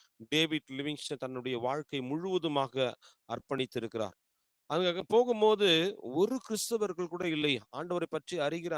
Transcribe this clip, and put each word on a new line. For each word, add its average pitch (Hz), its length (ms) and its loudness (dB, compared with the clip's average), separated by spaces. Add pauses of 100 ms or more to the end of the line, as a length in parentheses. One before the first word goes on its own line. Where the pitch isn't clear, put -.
(300)
டேவிட் 156 420 0
லிவிங்ஸ்டன் 143 480 -6
தன்னுடைய 127 380 -6
வாழ்க்கை 135 440 -4
முழுவதுமாக 143 920 0 (340)
அர்ப்பணித்திருக்கிறார். 113 840 -4 (540)
அங்க 175 380 0
போகும்போது 214 600 4 (460)
ஒரு 214 260 2
கிறிஸ்தவர்கள் 202 680 -2
கூட 175 200 -4
இல்லை. 147 320 2 (120)
ஆண்டவரை 175 380 -2
பற்றி 160 300 -6
அறிகிற 165 380 -2